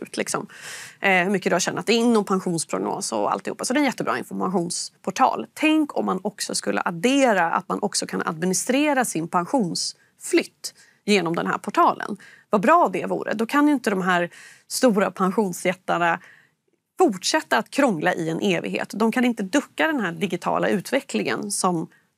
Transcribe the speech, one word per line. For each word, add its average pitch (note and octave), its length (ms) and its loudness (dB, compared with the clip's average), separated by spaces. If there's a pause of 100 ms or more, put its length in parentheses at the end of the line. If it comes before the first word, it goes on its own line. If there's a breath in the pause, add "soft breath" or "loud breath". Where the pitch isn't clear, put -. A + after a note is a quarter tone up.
ut, - 140 -14
liksom. - 300 -4 (520 loud breath)
Eh, G3 120 2 (120)
hur F#3+ 60 0
mycket F#3+ 200 0
du F3 60 2
har F3 40 2
tjänat - 300 -4
in A#3 280 4
och G3+ 100 0
pensionsprognos F#3+ 840 -4
och G#2 220 0
alltihopa. - 320 -6
Så B3 80 -2
det C4+ 40 0
är D4 40 2
en C#4+ 40 2
jättebra - 320 -2
informationsportal. F#3+ 1400 -2
Tänk D#4 440 0
om G#3+ 80 0
man F#3 180 -2
också - 320 -6
skulle G3+ 300 -2
addera G3+ 680 2
att - 180 -2
man F#3 120 -2
också - 240 -2
kan F#3 200 -4
administrera A#3+ 800 0
sin E3 220 -4
pensionsflytt - 1500 -2 (320 soft breath)
genom F3 300 2
den F3+ 120 -2
här F#3 100 0
portalen. - 600 0 (320 soft breath)
Vad G3+ 120 2
bra D4 320 6
det E3 120 -2
vore. - 280 -4
Då A3 120 -2
kan C#4+ 220 4
ju D4+ 60 6
inte A#3 160 0
de F#3+ 120 0
här F3 280 2 (380 loud breath)
stora G3 440 2
pensionsjättarna F3+ 1080 0 (800 soft breath)
fortsätta D4 600 2
att A3 120 -4
krångla F3+ 440 2
i E3 160 -4
en E3 120 -4
evighet. F#3 540 -2
De A3+ 160 2
kan B3 140 2
inte A3+ 180 -2
ducka C#4+ 440 0
den D4+ 120 -2
här F3+ 120 -2
digitala F3 580 -2
utvecklingen G#3+ 840 -2
som F3 360 0 (300)